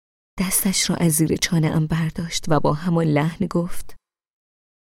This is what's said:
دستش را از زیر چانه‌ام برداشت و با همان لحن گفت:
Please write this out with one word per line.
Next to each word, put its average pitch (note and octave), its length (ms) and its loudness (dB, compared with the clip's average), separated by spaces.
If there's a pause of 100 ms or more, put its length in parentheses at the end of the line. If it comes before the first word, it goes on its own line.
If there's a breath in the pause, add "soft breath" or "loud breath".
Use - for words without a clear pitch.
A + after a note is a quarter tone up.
(400)
دستش F#3+ 500 0
را F3 60 0
از E3 160 2
زیر D#3 240 2
چانه‌ام D#3 520 0
برداشت E3 600 -4
و D3+ 120 4
با D3 140 2
همان E3 320 0
لحن D#3 400 0
گفت: - 500 -2 (960)